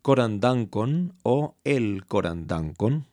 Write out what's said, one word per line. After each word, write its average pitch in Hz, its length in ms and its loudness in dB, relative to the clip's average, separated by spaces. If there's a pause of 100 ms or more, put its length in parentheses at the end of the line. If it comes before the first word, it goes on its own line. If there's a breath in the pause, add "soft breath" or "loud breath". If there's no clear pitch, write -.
Koran 117 400 2
dankon 123 800 0
o 143 420 0
el 113 420 -2
koran 85 400 -2
dankon. 90 680 -2